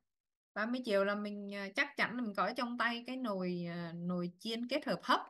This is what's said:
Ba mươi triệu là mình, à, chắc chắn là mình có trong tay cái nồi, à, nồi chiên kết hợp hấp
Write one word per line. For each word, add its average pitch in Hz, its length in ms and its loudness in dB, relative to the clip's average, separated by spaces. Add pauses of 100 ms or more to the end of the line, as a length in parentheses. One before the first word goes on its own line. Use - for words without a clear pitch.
(540)
Ba 208 120 0
mươi 247 180 0
triệu 196 200 6
là 202 100 2
mình, 208 400 -4
à, 196 220 -6
chắc 285 200 2
chắn 214 200 0
là 247 60 -2
mình 208 140 -2
có 196 200 2
trong 240 220 -2
tay 233 280 2
cái 254 100 -4
nồi, 185 520 0
à, 170 240 -4
nồi 175 460 -2
chiên 226 300 -4
kết 285 180 0
hợp 185 160 0
hấp 330 280 4